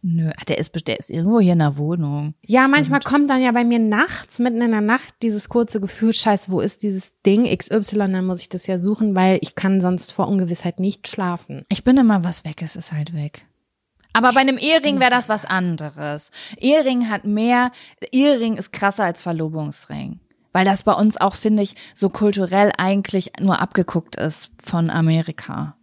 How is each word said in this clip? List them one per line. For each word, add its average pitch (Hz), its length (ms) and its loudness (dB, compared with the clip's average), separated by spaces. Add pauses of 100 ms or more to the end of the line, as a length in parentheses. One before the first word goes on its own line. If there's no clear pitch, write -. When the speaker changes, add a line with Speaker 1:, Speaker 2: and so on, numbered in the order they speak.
Speaker 1:
Nö, 165 280 0
ah, - 180 -10
der - 120 -2
ist - 120 -4
best-, 160 160 -8
der 110 100 -4
ist - 120 -8
irgendwo 202 320 2
hier 180 120 6
in 170 60 4
der 143 180 2
Wohnung. 147 560 -4 (120)
Speaker 2:
Ja, 247 160 4
Speaker 1:
Stimmt. 269 160 4
Speaker 2:
manchmal 277 240 2
kommt 285 280 2
dann 262 120 2
ja 254 100 2
bei 240 140 2
mir 240 140 2
nachts, 220 600 -2
mitten 240 220 0
in 240 100 2
der 214 80 2
Nacht, 214 420 -2
dieses 214 280 -2
kurze 226 320 0
Gefühl, 220 320 -2
Scheiße, 202 360 0
wo 185 120 0
ist - 220 -4
dieses 190 400 -6
Ding 208 200 4
X - 260 -2
Y? 202 440 0
Dann 185 120 -2
muss 185 140 -2
ich - 80 -12
das - 180 -8
ja 185 140 -2
suchen, 208 380 0
weil 185 240 4
ich - 140 -10
kann 190 260 2
sonst 180 320 -2
vor - 160 -2
Ungewissheit 175 500 -2
nicht 196 300 -4
schlafen. 175 580 -6
Speaker 1:
Ich - 160 -4
bin 254 140 6
immer, 214 260 4
was 170 220 -6
weg 156 160 -10
ist, 160 160 -10
ist - 160 -12
halt 151 200 -6
weg. 151 320 -10 (680)
Aber 240 180 4
bei 247 80 4
einem 269 180 2
Ehering 285 440 2
wär 254 80 4
das 247 180 0
was 214 160 -2
anderes. 151 880 -6 (260)
Ehering 254 520 2
hat 208 160 -4
mehr, 240 460 2 (420)
Ehering 254 420 4
ist - 160 -12
krasser 202 320 -2
als 175 180 -2
Verlobungsring. 156 1000 -6 (320)
Weil 185 120 4
das 196 180 0
bei 214 100 4
uns 214 240 2
auch, 190 180 0
finde 214 260 0
ich, 202 140 -4 (180)
so 196 160 -2
kulturell 202 680 2
eigentlich 190 640 -2
nur 185 180 2
abgeguckt - 560 -2
ist - 360 -6 (120)
von 165 260 0
Amerika. 160 920 -2